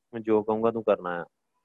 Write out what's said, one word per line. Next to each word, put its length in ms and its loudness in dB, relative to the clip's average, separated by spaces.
ਮੈਂ 60 -6
ਜੋ 220 2
ਕਹੂੰਗਾ 280 0
ਤੂੰ 120 -4
ਕਰਨਾ 400 0
ਆ। 20 -10